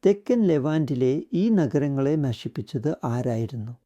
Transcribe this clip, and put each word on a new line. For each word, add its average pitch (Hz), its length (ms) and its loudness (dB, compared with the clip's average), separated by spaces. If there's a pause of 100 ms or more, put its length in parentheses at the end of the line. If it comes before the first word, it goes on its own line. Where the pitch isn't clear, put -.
തെക്കൻ 202 420 2
ലെവാന്റിലെ 147 680 2 (200)
ഈ 170 80 2 (100)
നഗരങ്ങളെ 143 680 0
നശിപ്പിച്ചത് 135 720 -4 (120)
ആരായിരുന്നു? 117 720 -4 (120)